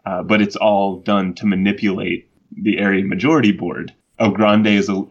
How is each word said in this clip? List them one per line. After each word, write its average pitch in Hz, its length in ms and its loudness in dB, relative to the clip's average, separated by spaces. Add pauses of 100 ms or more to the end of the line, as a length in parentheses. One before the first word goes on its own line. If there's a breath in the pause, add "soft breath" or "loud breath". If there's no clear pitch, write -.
uh, 90 160 -6
but 107 200 2
it's 101 140 -2
all 98 440 0
done 95 340 -2
to 110 120 -6
manipulate 95 840 -2 (340)
the 104 160 0
area 98 260 0
majority 104 480 2
board. 90 400 -10 (260)
El 107 140 2
Grande 107 340 4
is 101 220 2
a, 98 220 -2